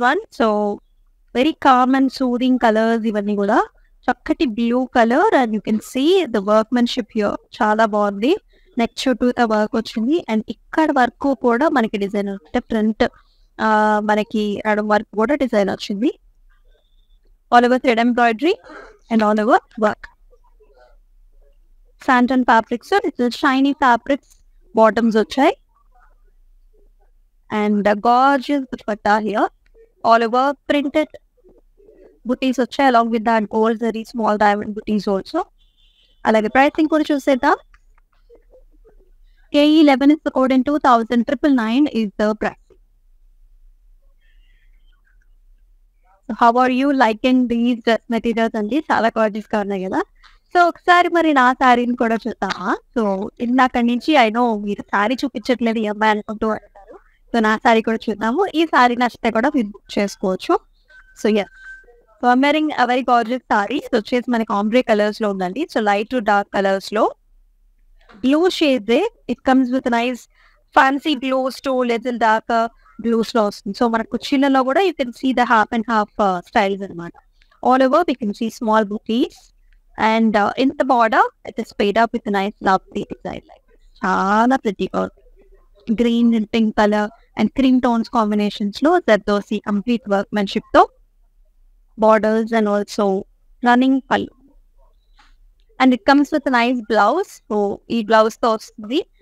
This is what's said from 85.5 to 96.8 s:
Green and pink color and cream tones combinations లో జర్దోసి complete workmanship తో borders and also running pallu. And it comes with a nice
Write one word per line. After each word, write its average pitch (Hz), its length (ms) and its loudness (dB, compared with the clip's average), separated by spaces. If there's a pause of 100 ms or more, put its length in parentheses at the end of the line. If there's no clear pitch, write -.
Green 233 280 2 (100)
and 208 160 -6
pink 220 160 0 (100)
color 208 240 2 (320)
and 214 120 0 (100)
cream 262 180 4 (100)
tones 226 220 -2 (100)
combinations 208 680 -2
లో 349 60 4 (180)
జర్దోసి 202 480 -2 (120)
complete 214 340 -4 (100)
workmanship 202 520 -4 (100)
తో 359 60 8 (1120)
borders 220 640 2
and 214 140 0
also 202 340 -2 (600)
running 262 260 4 (160)
pallu. - 220 -2 (1500)
And 262 180 6
it - 120 -10
comes 285 260 4
with 294 160 -2
a - 100 -2
nice 247 180 0 (120)